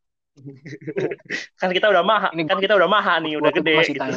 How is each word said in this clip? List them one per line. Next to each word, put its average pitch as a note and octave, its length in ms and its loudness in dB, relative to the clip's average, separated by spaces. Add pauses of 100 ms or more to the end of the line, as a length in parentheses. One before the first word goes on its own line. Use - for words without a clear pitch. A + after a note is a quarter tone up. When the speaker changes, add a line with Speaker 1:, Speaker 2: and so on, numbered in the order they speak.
(380)
Speaker 1:
<laughs> C#3+ 1200 -10
Kan F#3 160 -2
kita G3 160 2
udah F3+ 160 4
maha, G3+ 240 0
Speaker 2:
ini E3 160 -4
Speaker 1:
kan F#3+ 80 -2
Speaker 2:
gua, F#3+ 80 -2
Speaker 1:
kita G3 160 2
udah F3 80 6
maha G3 320 2
nih, D#3 160 -4
Speaker 2:
gua D3 80 -4
Speaker 1:
udah D3+ 80 2
Speaker 2:
tuh C#3+ 80 0
Speaker 1:
gede D#3 160 2
Speaker 2:
masih D#3 160 2
Speaker 1:
gitu. C#3 120 -6 (140)